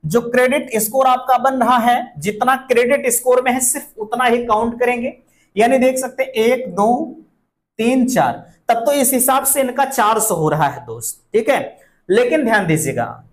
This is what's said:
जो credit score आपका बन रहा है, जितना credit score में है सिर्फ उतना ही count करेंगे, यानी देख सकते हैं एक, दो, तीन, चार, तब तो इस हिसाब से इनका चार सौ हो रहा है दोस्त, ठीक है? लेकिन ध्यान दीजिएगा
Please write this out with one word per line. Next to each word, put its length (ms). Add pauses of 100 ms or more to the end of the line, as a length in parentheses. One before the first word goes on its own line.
जो 180
credit 560
score 300
आपका 320
बन 200
रहा 200
है, 400
जितना 360 (120)
credit 440
score 300
में 100
है 100
सिर्फ 380
उतना 260
ही 200
count 340
करेंगे, 340 (420)
यानी 220
देख 200
सकते 260
हैं 80
एक, 380
दो, 460 (640)
तीन, 280
चार, 260 (360)
तब 160
तो 80
इस 200
हिसाब 320
से 160
इनका 240
चार 340
सौ 160
हो 140
रहा 180
है 180
दोस्त, 360 (120)
ठीक 160
है? 280 (320)
लेकिन 340
ध्यान 240
दीजिएगा 640